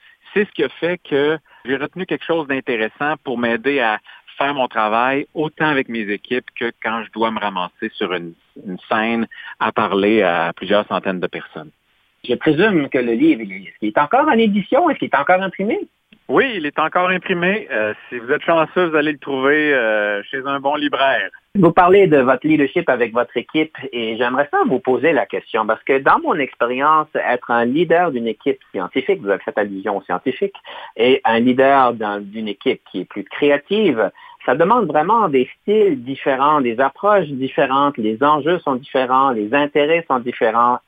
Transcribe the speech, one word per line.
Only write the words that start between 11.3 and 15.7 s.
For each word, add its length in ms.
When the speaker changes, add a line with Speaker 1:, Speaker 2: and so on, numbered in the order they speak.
Speaker 2:
Je 60
présume 540
que 100
le 140
livre, 300
il 260
est, 180
est 120
encore 280
en 60
édition, 580
est-ce 80
qu'il 100
est 80
encore 240
imprimé ? 380